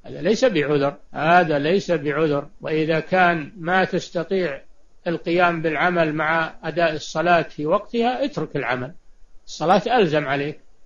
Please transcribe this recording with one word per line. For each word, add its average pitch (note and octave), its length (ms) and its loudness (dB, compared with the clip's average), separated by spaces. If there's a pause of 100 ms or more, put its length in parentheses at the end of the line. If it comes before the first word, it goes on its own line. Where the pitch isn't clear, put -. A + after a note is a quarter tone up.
هذا C#3 180 -12
ليس G#3+ 220 2
بعذر، D3 500 2 (200)
هذا D#3+ 440 4
ليس F3 320 0
بعذر. D3 560 0 (140)
وإذا D#3 400 0
كان E3+ 560 2
ما F3+ 280 0
تستطيع E3+ 760 -4 (460)
القيام E3+ 560 2
بالعمل D#3+ 520 0
مع D#3+ 400 0 (100)
أداء D#3+ 280 0
الصلاة D#3+ 500 0
في D3+ 240 -8
وقتها، A#3 580 0
اترك D#3 320 -6
العمل، B2+ 360 -4 (540)
الصلاة F3+ 360 2 (160)
ألزم D3+ 300 2
عليك، C#3+ 320 -4 (260)